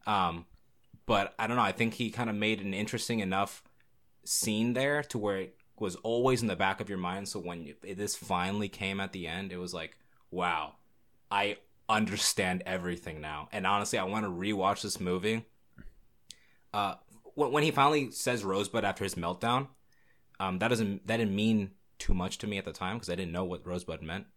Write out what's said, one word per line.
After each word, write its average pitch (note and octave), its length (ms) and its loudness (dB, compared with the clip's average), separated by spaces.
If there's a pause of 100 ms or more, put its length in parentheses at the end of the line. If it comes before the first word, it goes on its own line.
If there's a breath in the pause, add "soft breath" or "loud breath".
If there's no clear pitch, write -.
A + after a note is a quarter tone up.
Um, F2+ 380 2 (600)
but G2 320 2
I G#2+ 80 0
don't A#2 120 0
know. A#2+ 60 4
I F#2+ 100 2
think A2+ 220 0
he A#2 140 -2
kinda A2+ 240 -2
made G#2+ 280 0
an G2 120 -4
interesting A2 460 -2
enough F#2+ 420 0 (600)
scene A2+ 500 2
there C#3+ 300 2
to - 160 -6
where G2+ 200 0
it - 160 -8 (220)
was F#2+ 200 -4
always A#2+ 440 4
in A#2 60 2
the F#2+ 80 2
back F#2+ 240 2
of G2 80 -6
your G2+ 120 -4
mind. F#2+ 280 -2
So G2+ 120 -6
when E2+ 240 -6
you, D2 200 -14
this G2 320 -4
finally F#2+ 540 0
came G2 320 -4
at G2 100 -4
the F2 160 -6
end, F#2 240 -6
it F2+ 60 -8
was F2+ 160 -6
like, E2 240 -10 (340)
"Wow, E2+ 440 0 (540)
I G2+ 280 0 (340)
understand G2+ 760 2
everything F2 540 -4
now." D2+ 300 -8
And G2 140 -2
honestly, G2+ 320 2
I F#2+ 60 2
wanna G2+ 260 0
rewatch G2 540 0
this G2+ 160 -4
movie. G2 460 0 (1300 soft breath)
Uh, G2+ 220 -2 (400)
wh-, C#3+ 160 2
when D3 120 4
he D#3 80 4
finally C#3+ 400 4
says A#2+ 320 0
Rosebud G2 400 0
after G2 200 0
his F#2+ 120 -4
meltdown, A2+ 520 0 (720)
um, F#2 200 -2
that G#2+ 80 2
doesn't, G#2 400 0
that G2 100 2
didn't G#2 180 2
mean G#2 360 4 (260)
too - 160 4
much F#2 260 0
to - 80 -6
me G2+ 120 -4
at F#2+ 60 -8
the E2+ 60 -6
time F#2+ 280 -4
'cause A2+ 100 -8
I F2 60 -2
didn't F2 160 -4
know F2+ 140 -2
what F2 200 -6
Rosebud F2 380 -6
meant. F2 340 -8